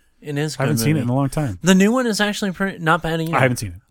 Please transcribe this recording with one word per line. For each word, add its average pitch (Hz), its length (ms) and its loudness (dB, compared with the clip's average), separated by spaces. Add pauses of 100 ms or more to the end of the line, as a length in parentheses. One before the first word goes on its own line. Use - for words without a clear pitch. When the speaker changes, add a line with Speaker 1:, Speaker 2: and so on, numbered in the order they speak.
(220)
Speaker 1:
It 143 160 -8
is 151 180 -4
a - 40 -6
Speaker 2:
I 135 40 -2
haven't - 140 2
Speaker 1:
good 113 60 0
Speaker 2:
seen - 80 2
it - 80 4
Speaker 1:
movie. 123 40 0
Speaker 2:
in 120 60 -2
a 123 60 0
long 139 140 0
time. 131 340 -4
Speaker 1:
The 180 100 6
new 196 180 6
one 254 140 0
is 208 160 0
actually 202 300 -2
pretty, 190 280 -6
not 165 220 2
bad 165 200 -2
either. 160 140 -2
Speaker 2:
I 131 40 2
haven't 127 180 2
seen 95 140 -8
it. 87 200 -16